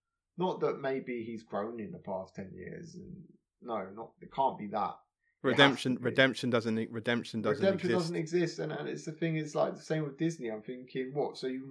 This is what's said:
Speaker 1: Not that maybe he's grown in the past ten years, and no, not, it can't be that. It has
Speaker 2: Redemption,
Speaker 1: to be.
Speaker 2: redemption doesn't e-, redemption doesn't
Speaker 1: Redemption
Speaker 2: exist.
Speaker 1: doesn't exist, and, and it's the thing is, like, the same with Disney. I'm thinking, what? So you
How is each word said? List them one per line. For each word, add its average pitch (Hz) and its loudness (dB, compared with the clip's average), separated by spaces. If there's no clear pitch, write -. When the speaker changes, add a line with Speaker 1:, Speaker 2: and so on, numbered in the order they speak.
Speaker 1:
Not 175 0
that 147 2
maybe 131 -2
he's 113 -8
grown 110 -4
in 95 -8
the 87 -10
past - -6
ten - -8
years, - -12
and - -14
no, 110 -4
not, 113 -12
it - -18
can't 127 2
be 104 -6
that. 98 -2
It 135 0
has 123 4
Speaker 2:
Redemption, 139 8
Speaker 1:
to 117 -4
be. 123 -2
Speaker 2:
redemption 127 4
doesn't 113 2
e-, 113 0
redemption 117 -2
doesn't 104 4
Speaker 1:
Redemption 185 4
Speaker 2:
exist. 180 4
Speaker 1:
doesn't 165 -2
exist, 165 0
and, 156 -4
and 147 -4
it's 151 -6
the 156 -6
thing 160 0
is, 151 -4
like, 147 2
the - -12
same 156 -2
with 139 -6
Disney. 160 -2
I'm 107 -6
thinking, 131 -6
what? 139 0
So 131 -4
you 131 -4